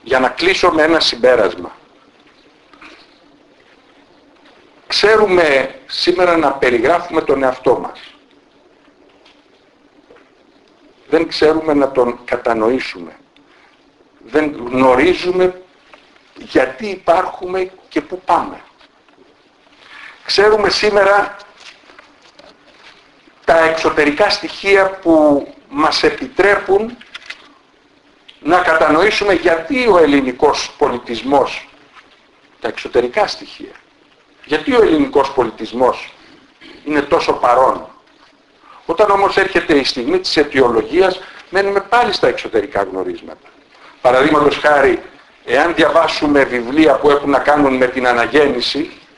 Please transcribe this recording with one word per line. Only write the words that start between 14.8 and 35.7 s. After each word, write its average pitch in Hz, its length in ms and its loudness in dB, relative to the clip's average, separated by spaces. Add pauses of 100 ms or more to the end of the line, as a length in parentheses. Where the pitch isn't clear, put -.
γιατί - 520 -4
υπάρχουμε 185 840 -4 (180)
και 151 120 -4
πού 185 240 -14
πάμε. 131 360 -2 (1600)
Ξέρουμε 208 440 2
σήμερα 202 680 0 (2000)
τα 165 120 2
εξωτερικά 160 720 0
στοιχεία 196 600 0
που 151 580 2 (220)
μας 147 340 -2
επιτρέπουν 196 960 0 (1500)
να 175 160 2
κατανοήσουμε 170 760 2
γιατί 175 540 0
ο 190 100 6
ελληνικός 139 800 2
πολιτισμός, 123 920 -2 (880)
τα - 80 -8
εξωτερικά 123 600 -2
στοιχεία, - 440 -14 (720)
γιατί 151 300 -2
ο 233 60 4
ελληνικός 147 500 2
πολιτισμός 117 840 -4 (720)